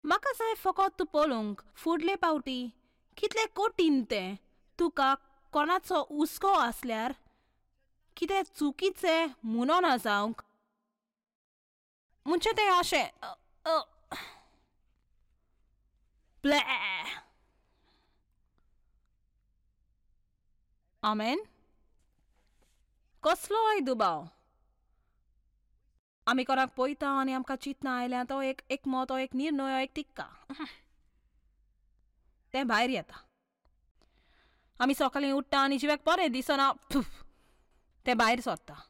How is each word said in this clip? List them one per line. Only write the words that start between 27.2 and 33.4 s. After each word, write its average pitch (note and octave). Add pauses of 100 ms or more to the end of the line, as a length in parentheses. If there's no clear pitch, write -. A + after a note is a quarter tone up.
आमकां C4
चिंतना C4
आयल्या B3
तो C4
एक, C4 (100)
एक C#4
मत, C4
तो C4
एक C4
निर्णय, C4+
तो C4
एक C4
तिक्का। C#4+ (2250)
तें C4
भायर A#3
येता। - (1600)